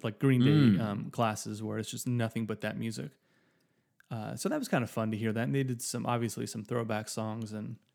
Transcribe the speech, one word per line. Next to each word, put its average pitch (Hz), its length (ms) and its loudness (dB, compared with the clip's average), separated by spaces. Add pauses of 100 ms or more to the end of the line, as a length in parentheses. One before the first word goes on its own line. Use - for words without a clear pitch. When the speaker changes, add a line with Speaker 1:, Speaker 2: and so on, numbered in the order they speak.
Speaker 1:
like, 110 160 -4
Green 131 260 6
Day, 139 60 8
Speaker 2:
Mm. 127 300 8
Speaker 1:
um, - 300 -4
classes 107 520 0
where 107 160 -4
it's 110 120 -6
just - 160 -8
nothing 117 380 0
but 107 160 -4
that 107 160 -4
music. 113 360 -6 (960)
Uh, 113 260 -6
so - 140 -2
that 302 80 0
was 254 100 -6
kinda 123 180 2
fun 110 260 -2
to 107 40 -2
hear 110 160 0
that. 113 120 -2
And 135 100 -2
they 139 80 2
did 127 180 -4
some, 120 240 -6
obviously 120 420 -2
some 110 160 -6
throwback 110 460 -2
songs 110 460 -6
and 107 220 -8 (180)